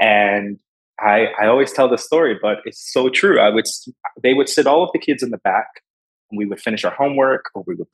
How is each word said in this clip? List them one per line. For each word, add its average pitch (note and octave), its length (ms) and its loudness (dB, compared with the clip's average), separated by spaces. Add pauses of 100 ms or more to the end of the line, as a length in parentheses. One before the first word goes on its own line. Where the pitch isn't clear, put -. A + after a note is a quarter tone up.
And G2+ 580 0 (400)
I, G#2+ 280 2 (120)
I G#2+ 80 0
always C3+ 240 2
tell C3+ 180 2
the A#2+ 80 0
story, D#3 440 0
but G#2+ 240 -2
it's - 260 -14
so C3 180 0
true. D3+ 300 2
I G#2+ 100 6
would, A2 160 0
s-, - 220 -12 (340)
they B2+ 120 4
would C#3 160 0
sit C#3+ 180 2
all D#3 160 4
of F3 100 -4
the D#3 60 -2
kids C#3 220 -4
in A#2+ 80 -4
the G#2+ 80 -8
back, G2+ 300 -2 (640)
and G#2+ 60 -10
we G#2 80 -4
would G2 140 -8
finish A2 240 -6
our F2+ 100 -2
homework, C3+ 600 0
or G2 140 -12
we F2+ 80 -8
would E2+ 180 -12